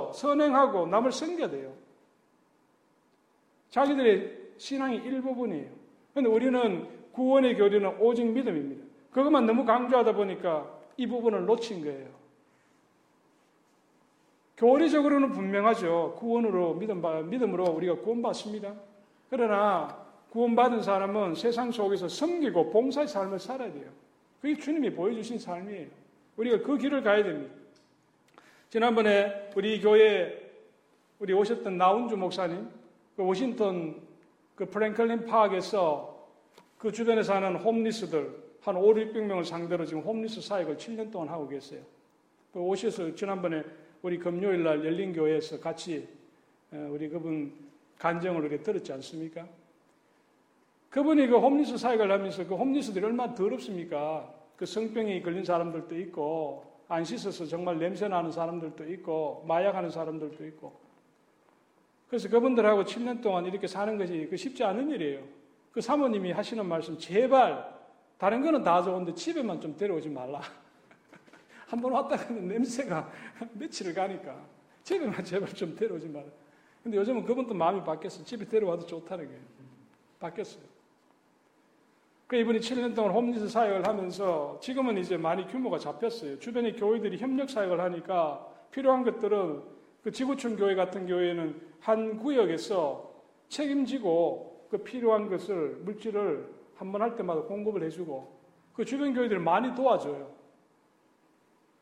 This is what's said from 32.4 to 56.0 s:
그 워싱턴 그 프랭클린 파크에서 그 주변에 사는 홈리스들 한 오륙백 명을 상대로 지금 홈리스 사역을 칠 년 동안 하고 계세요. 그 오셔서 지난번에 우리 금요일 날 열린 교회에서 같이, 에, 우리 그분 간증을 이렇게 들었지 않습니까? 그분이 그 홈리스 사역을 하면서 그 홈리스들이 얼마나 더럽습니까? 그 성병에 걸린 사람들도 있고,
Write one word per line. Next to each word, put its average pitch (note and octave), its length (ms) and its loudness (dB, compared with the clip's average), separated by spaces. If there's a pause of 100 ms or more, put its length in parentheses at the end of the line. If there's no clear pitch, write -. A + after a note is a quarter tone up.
그 F#3+ 100 -2
워싱턴 F#3+ 720 0 (560)
그 F#3+ 140 -6
프랭클린 A3 560 0
파크에서 F#3+ 920 2 (600)
그 A3 140 -4
주변에 A3+ 320 2
사는 F#3+ 320 2
홈리스들 F#3+ 920 -2 (120)
한 G3+ 140 -2
오륙백 A3 500 4
명을 F#3+ 180 -2
상대로 E3+ 420 -4
지금 D#3 160 -4
홈리스 A3 400 -4
사역을 D#3+ 360 -4
칠 A#3 180 -10
년 A3 160 -8
동안 E3+ 180 -6
하고 D#3 180 -8
계세요. C3+ 340 -12 (720)
그 F#3 60 -8
오셔서 F#3 560 -2
지난번에 F3+ 480 -4 (380)
우리 F3 160 -4
금요일 F3 460 0
날 D#3 220 2
열린 F3+ 260 -2
교회에서 D#3 480 0
같이, E3 480 -8 (640)
에, D3+ 60 -14
우리 D3 320 -8
그분 D#3 440 -6 (440)
간증을 E3+ 440 0
이렇게 D3 200 -4
들었지 D#3+ 320 -4
않습니까? D#3+ 520 -12 (1400)
그분이 C#4+ 380 6
그 A#3+ 100 8
홈리스 B3 400 4
사역을 A3 340 2
하면서 F#3+ 360 0
그 F#3+ 80 -4
홈리스들이 G#3+ 500 0
얼마나 A#3+ 300 -2
더럽습니까? E3+ 960 -4 (220)
그 - 100 -8
성병에 G#3+ 560 -4
걸린 F3 220 -4
사람들도 E3+ 560 -2
있고, D#3 640 -6 (220)